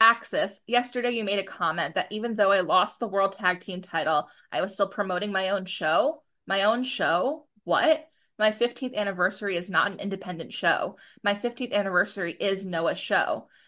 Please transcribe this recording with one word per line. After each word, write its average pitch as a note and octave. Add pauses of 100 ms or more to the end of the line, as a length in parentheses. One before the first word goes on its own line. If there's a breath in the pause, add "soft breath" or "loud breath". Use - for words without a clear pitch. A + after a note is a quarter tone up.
Axis, G#3
yesterday B3
you A3+
made G3+
a F#3+
comment E3
that -
even G#3+
though G3+
I G3
lost F3+
the A#3
World G3
Tag F3+
Team F#3
title, D#3 (240 soft breath)
I D3+
was G3+
still G3
promoting F#3+
my F#3+
own F#3+
show? F#3 (220)
My F#3+
own A#3
show? A3+ (160)
What? B3+ (300)
My G#3+
fifteenth A#3+
anniversary G3
is F3+
not F3+
an F#3
independent F#3+
show. - (260 soft breath)
My G#3
fifteenth A#3+
anniversary F#3+
is G3
Noah's E3
show. - (200 soft breath)